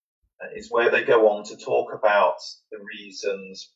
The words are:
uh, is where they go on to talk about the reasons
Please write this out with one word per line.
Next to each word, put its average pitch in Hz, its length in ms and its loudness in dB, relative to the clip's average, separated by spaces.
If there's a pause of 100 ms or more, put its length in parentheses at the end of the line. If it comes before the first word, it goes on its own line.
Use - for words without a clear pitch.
(420)
uh, - 120 -14
is - 160 -16
where 120 200 4
they - 140 2
go 113 240 6
on 104 160 0
to - 120 -16
talk 123 360 -4
about 107 460 2 (340)
the 107 60 -14
reasons 98 960 -10